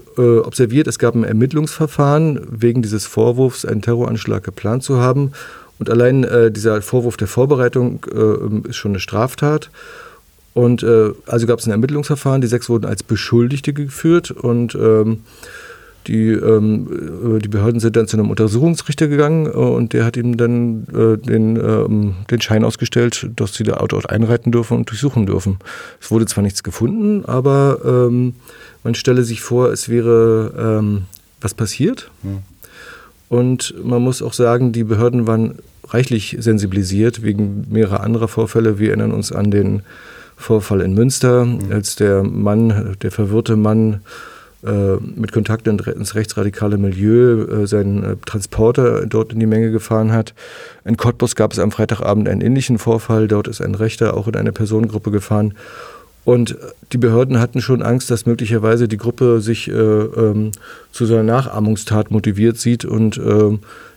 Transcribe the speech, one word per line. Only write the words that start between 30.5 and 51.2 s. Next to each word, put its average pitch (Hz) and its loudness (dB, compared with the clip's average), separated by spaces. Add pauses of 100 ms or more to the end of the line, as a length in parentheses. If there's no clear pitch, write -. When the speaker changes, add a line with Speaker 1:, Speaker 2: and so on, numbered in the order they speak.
Speaker 1:
ähm, 104 -2 (380)
was 104 -6
passiert. 139 -4 (120)
Speaker 2:
Hm. 98 -8 (920)
Speaker 1:
Und 123 0
man 120 0
muss 127 0
auch 113 -4
sagen, 120 2
die 117 -2
Behörden 113 2
waren 113 0 (340)
reichlich 120 -2
sensibilisiert 104 0
wegen 104 -2
mehrerer 104 0
anderer 110 0
Vorfälle. 110 0
Wir 104 2
erinnern 107 0
uns 107 -4
an 101 0
den 101 2 (560)
Vorfall 104 0
in 92 0
Münster, 123 2
Speaker 2:
Mhm. 104 -2
Speaker 1:
als 104 -4
der 98 2
Mann, 104 0
der 98 -4
verwirrte 110 0
Mann, 107 2 (640)
äh, 101 0 (200)
mit 110 -6
Kontakt 110 -2
in, 104 0
ins - -8
rechtsradikale 104 -2
Milieu, 107 4
äh, 104 -2
seinen, 101 0
äh, 101 -4 (100)
Transporter 113 0
dort 110 -2
in 110 -4
die 113 2
Menge 113 2
gefahren 110 0
hat. 110 -2 (520)
In 113 0
Cottbus 120 -2